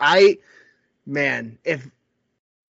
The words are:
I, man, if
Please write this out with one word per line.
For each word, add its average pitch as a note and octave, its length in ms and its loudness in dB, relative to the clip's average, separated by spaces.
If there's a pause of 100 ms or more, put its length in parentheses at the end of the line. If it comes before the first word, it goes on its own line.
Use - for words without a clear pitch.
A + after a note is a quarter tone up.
I, F#3 380 4 (680)
man, C3 580 -8
if D3 240 -8 (920)